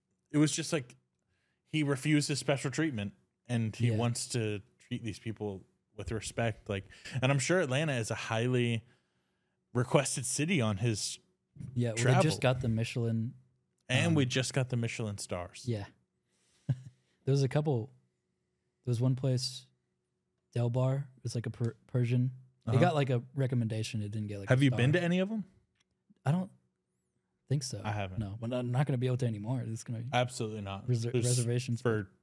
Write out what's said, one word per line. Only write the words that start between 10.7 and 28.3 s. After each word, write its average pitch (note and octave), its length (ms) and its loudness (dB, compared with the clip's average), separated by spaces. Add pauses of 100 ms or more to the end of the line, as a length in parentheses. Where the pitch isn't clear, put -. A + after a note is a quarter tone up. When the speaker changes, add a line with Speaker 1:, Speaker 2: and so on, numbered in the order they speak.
Speaker 1:
his A2+ 400 -2 (560)
Speaker 2:
Yeah, A#2+ 160 0
well, A2 60 -4
they A#2 80 -2
Speaker 1:
travel. D3 200 6
Speaker 2:
just D#3 180 0
got B2+ 200 2
the B2 80 0
Michelin, A2+ 640 0 (560)
Speaker 1:
And C#3 200 2
Speaker 2:
um, E3 60 4
Speaker 1:
we C#3+ 100 4
just B2+ 280 0
got B2+ 160 0
the B2 80 -2
Michelin A2+ 400 -4
stars. - 480 -8
Speaker 2:
Yeah. G#2+ 200 -4 (840)
<laughs> C3+ 60 0 (500)
There C3 60 2
was C#3 100 4
a C3+ 80 4
couple, C#3+ 400 0 (960)
there B2 60 0
was A#2 100 0
one C3 140 2
place, B2+ 500 -2 (880)
Del A#2+ 160 0
Bar. C3 380 0 (160)
It's B2 100 -6
like A2 140 -4
a - 20 -4
per-, A#2 260 -4 (120)
Persian. B2 420 2 (380)
It A2+ 40 0
Speaker 1:
Uh-huh. A#2+ 80 6
Speaker 2:
got, E3+ 160 6
like, C#3 160 2
a A#2+ 100 2 (140)
recommendation. A2+ 680 0
It G#2 100 -6
didn't G#2+ 160 -4
get, G2+ 120 -8
like, G2 100 -2
Speaker 1:
Have B2+ 120 6
Speaker 2:
a - 20 6
Speaker 1:
you C#3 80 6
Speaker 2:
star. B2 60 0
Speaker 1:
been B2+ 160 4
to F3 80 4
any F3 180 2
of F#3+ 120 0
'em? A3 120 -4 (800)
Speaker 2:
I C3 80 4
don't F3+ 180 0 (1000)
think C#3+ 140 2
so. G#2+ 200 -8
Speaker 1:
I G#2+ 80 -2
haven't. G2 280 -4
Speaker 2:
No, G#2 220 -6